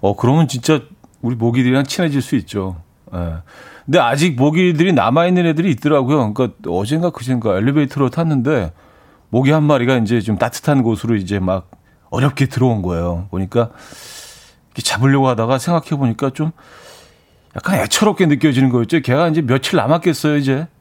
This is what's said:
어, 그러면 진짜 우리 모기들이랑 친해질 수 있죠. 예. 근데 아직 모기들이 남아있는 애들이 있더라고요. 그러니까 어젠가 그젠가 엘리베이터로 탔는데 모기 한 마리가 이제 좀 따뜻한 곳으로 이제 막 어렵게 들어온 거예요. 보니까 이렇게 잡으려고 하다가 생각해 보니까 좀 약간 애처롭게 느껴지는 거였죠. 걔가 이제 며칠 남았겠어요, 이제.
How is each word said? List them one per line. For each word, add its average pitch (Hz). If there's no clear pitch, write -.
어, 101
그러면 147
진짜 135
우리 120
모기들이랑 123
친해질 143
수 -
있죠. 95
예. 85
근데 139
아직 143
모기들이 165
남아있는 165
애들이 165
있더라고요. 135
그러니까 113
어젠가 127
그젠가 117
엘리베이터로 139
탔는데 135
모기 123
한 156
마리가 135
이제 113
좀 104
따뜻한 135
곳으로 113
이제 98
막 92
어렵게 135
들어온 120
거예요. 87
보니까 95
이렇게 -
잡으려고 135
하다가 120
생각해 170
보니까 139
좀 156
약간 -
애처롭게 190
느껴지는 135
거였죠. 123
걔가 147
이제 160
며칠 131
남았겠어요, 151
이제. 139